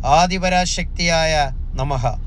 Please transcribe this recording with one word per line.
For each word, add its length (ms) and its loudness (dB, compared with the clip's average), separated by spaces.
ആദിപരാശക്തിയായ 1500 2
നമഃ. 340 -2